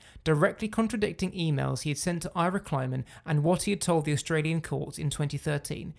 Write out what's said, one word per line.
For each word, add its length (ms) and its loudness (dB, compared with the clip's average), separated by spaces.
directly 460 4
contradicting 640 0
emails 480 0
he 80 -2
had 100 -2
sent 220 -2
to 140 -4
Ira 260 2
Kleiman 420 -2
and 180 2
what 200 4
he 80 2
had 100 0
told 240 2
the 80 2
Australian 480 0
court 360 -6
in 120 0
twenty 280 -2
thirteen, 600 -4